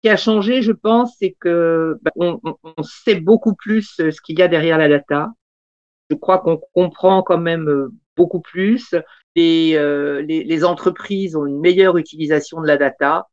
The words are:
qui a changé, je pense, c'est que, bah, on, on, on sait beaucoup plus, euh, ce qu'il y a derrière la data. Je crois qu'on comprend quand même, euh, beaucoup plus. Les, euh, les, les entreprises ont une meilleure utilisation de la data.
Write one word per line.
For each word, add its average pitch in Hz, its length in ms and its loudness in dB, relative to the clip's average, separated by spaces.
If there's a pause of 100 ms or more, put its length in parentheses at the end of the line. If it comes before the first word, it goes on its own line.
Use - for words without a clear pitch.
qui 220 60 2
a 208 80 4
changé, 220 440 0
je 220 120 0
pense, 233 440 0
c'est 185 220 -4
que, 165 640 0
bah, 160 160 -4
on, 170 260 -2
on, 160 140 -10 (200)
on 156 60 -8
sait 185 380 -4
beaucoup 208 340 2
plus, 214 460 -4
euh, 160 100 0
ce 156 100 -10
qu'il 156 160 -8
y 180 40 4
a 175 80 6
derrière 165 280 2
la 151 120 4
data. 147 420 0 (800)
Je 156 80 -2
crois 185 220 0
qu'on 165 200 -2 (140)
comprend 185 500 2
quand 175 140 0
même, 165 320 -4
euh, 139 200 -2 (280)
beaucoup 175 240 0
plus. 202 520 -2 (440)
Les, 165 380 2
euh, 143 460 -2
les, 156 220 -4
les 160 220 -2
entreprises 180 720 -4
ont 147 80 -4
une 143 160 -6
meilleure 180 360 4
utilisation 156 640 -4
de 156 60 -2
la 147 80 4
data. 143 580 -2